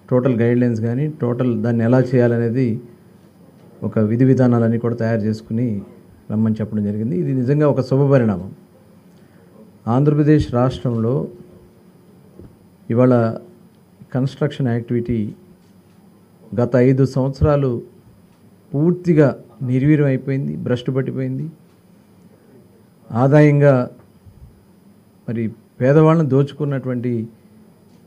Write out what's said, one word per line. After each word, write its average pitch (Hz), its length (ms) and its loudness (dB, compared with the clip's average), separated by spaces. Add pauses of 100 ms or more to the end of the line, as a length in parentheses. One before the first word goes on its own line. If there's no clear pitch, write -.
టోటల్ 127 320 0
గైడ్‌లైన్స్ 120 420 2
కానీ, 120 240 -2 (140)
టోటల్ 123 320 -2 (100)
దాన్ని 117 220 0
ఎలా 123 180 4
చేయాలనేది 120 640 0 (1120)
ఒక 113 180 -4
విధి 113 260 2
విధానాలన్నీ 120 520 2
కూడా 117 180 -4
తయారు 113 260 -2
చేసుకుని 110 440 -4 (600)
రమ్మని 110 280 0
చెప్పడం 107 300 -4
జరిగింది. 107 320 -4
ఇది 151 160 -4
నిజంగా 139 360 0
ఒక 131 120 0
శుభ 135 280 0
పరిణామం. 107 400 0 (1400)
ఆంధ్రప్రదేశ్ 147 640 2
రాష్ట్రంలో 120 600 -2 (1800)
ఇవాళ 123 240 4 (960)
కన్‌స్ట్రక్షన్ 135 560 -4
యాక్టివిటీ 120 520 -4 (1300)
గత 120 260 -2
ఐదు 131 280 4
సంవత్సరాలు 139 640 0 (1000)
పూర్తిగా 165 560 2 (360)
నిర్వీర్యం 139 440 2
అయిపోయింది, 139 500 -4
భ్రష్టు 120 340 -4
పట్టిపోయింది. 131 540 -6 (1600)
ఆదాయంగా 143 640 4 (1500)
మరి 117 160 -6 (340)
పేదవాళ్ళని 156 520 4
దోచుకున్నటువంటి 131 840 -2 (960)